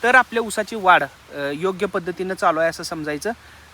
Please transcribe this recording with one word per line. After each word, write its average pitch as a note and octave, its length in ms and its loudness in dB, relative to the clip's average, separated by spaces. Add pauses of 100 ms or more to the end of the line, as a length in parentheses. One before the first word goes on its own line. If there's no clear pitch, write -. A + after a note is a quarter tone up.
तर A#3+ 120 4
आपल्या A#3 280 4
ऊसाची G#3+ 340 -6
वाढ, F3+ 260 6
अ, C#3+ 520 -8
योग्य F#3 320 -4
पद्धतीनं F#3 480 -6
चालू E3+ 260 2
आहे E3 80 2
असं E3 140 -6
समजायचं. D#3 500 -6 (400)